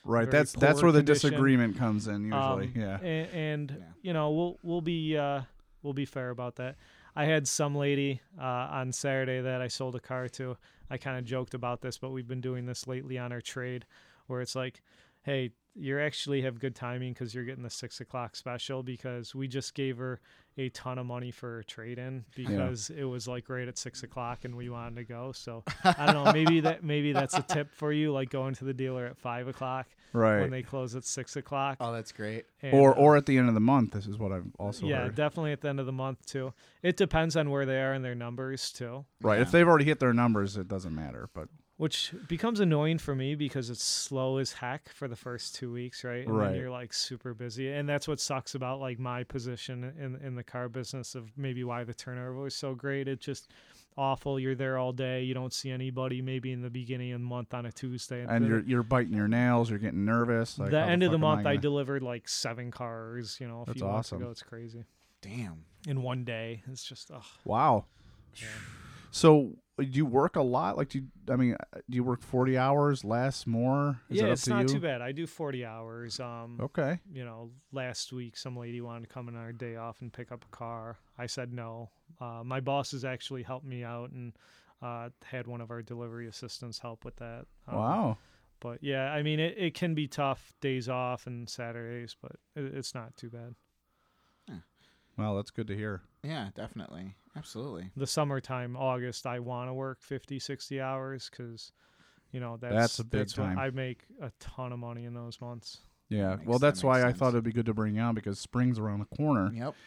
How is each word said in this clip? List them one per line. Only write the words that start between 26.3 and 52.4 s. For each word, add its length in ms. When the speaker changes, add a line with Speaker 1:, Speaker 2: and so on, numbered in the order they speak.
Speaker 2:
maybe 280
that, 220
maybe 280
that's 240
a 80
tip 320
for 180
you, 180
like, 200
going 240
to 100
the 80
dealer 320
at 140
five 280
o'clock 400
Speaker 1:
Right. 280
Speaker 2:
when 80
they 140
close 320
at 80
six 320
o'clock. 440
Speaker 3:
Oh, 140
that's 180
great. 340
Speaker 2:
And, 100
Speaker 1:
Or, 240
Speaker 2:
uh, 20
Speaker 1:
or 180
at 100
the 100
end 120
of 40
the 60
month, 320
this 160
is 100
what 140
I've 160
also 300
Speaker 2:
Yeah, 160
Speaker 1:
heard. 120
Speaker 2:
definitely 360
at 100
the 80
end 100
of 60
the 60
month, 340
too. 300
It 160
depends 400
on 140
where 160
they 160
are 100
in 80
their 140
numbers, 580
too. 320
Speaker 1:
Right, 180
if 100
Speaker 3:
Yeah. 20
Speaker 1:
they've 160
already 180
hit 140
their 140
numbers, 440
it 100
doesn't 280
matter, 400
but 140
Speaker 2:
Which 320
becomes 320
annoying 380
for 160
me 220
because 340
it's 140
slow 540
as 160
heck 360
for 180
the 80
first 380
two 180
weeks, 320
right? 220
And 100
Speaker 1:
Right. 180
Speaker 2:
then 80
you're, 100
like, 200
super 440
busy. 360
And 160
that's 200
what 120
sucks 360
about, 240
like, 180
my 260
position 600
in, 320
in 180
the 100
car 260
business 440
of 240
maybe 260
why 200
the 100
turnover 480